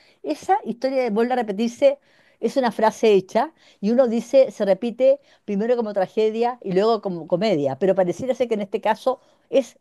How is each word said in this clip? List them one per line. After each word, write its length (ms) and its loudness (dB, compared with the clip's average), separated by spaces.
Esa 420 -2
historia 460 -4
vuelve 220 0
a 20 -2
repetirse 640 -2
es 160 -2
una 160 0
frase 400 2
hecha, 400 0
y 120 -2
uno 180 4
dice, 420 2
se 140 -4
repite 540 2
primero 320 0
como 160 -4
tragedia 680 -2
y 120 -6
luego 280 2
como 260 -8
comedia, 520 0
pero 160 2
pareciera 400 -2
ser 140 -4
que 60 0
en 60 -6
este 200 -8
caso 400 -2
es 320 -2